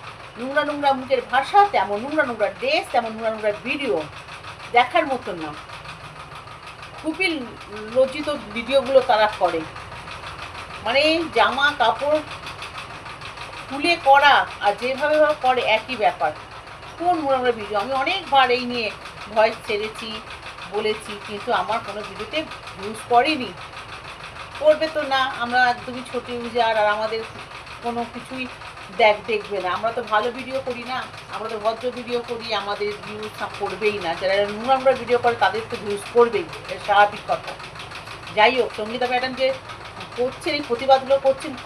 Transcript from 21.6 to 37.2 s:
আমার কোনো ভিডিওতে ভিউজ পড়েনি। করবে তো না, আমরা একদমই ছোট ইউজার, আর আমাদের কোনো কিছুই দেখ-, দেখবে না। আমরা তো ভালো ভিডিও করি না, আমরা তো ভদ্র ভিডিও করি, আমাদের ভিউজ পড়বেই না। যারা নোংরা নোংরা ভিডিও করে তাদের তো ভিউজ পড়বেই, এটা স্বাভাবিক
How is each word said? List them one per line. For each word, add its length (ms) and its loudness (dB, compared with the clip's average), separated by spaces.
আমার 260 -2
কোনো 220 -6
ভিডিওতে 300 -6
ভিউজ 220 -8
পড়েনি। 420 4
করবে 360 6
তো 60 0
না, 80 4
আমরা 160 2
একদমই 380 -8
ছোট 180 -4
ইউজার, 520 0
আর 140 4
আমাদের 260 -2
কোনো 180 -4
কিছুই 320 -10
দেখ-, 300 6
দেখবে 360 -2
না। 140 -2
আমরা 200 0
তো 60 -2
ভালো 280 2
ভিডিও 360 -6
করি 240 -6
না, 60 -4
আমরা 200 -6
তো 120 -4
ভদ্র 260 0
ভিডিও 280 -4
করি, 240 -8
আমাদের 380 -2
ভিউজ 300 -10
পড়বেই 460 0
না। 140 0
যারা 160 2
নোংরা 200 2
নোংরা 260 6
ভিডিও 220 2
করে 200 4
তাদের 260 2
তো 140 -8
ভিউজ 200 -4
পড়বেই, 320 6
এটা 160 -8
স্বাভাবিক 460 6